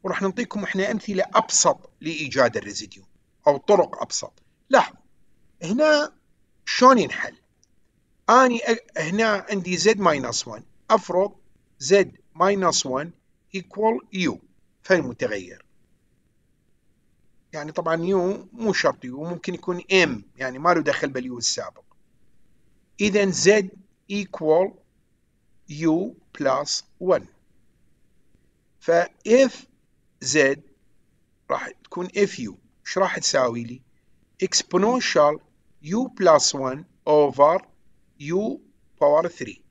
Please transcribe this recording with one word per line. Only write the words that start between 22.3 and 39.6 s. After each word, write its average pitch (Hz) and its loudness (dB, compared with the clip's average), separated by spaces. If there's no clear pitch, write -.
إذن 202 2
Z 190 2
equal 185 0
U 165 -2
plus 139 -4
one. 175 0
فإف 208 0
زد 139 0
راح - -6
تكون 180 -10
اف 202 -2
يو. 107 -12
ايش - -4
راح 185 -2
تساوي 123 -2
لي؟ 120 -16
exponential 180 2
u 214 -4
plus 160 4
one 135 -8
over 151 4
u 190 -4
power 151 2
three. 110 -14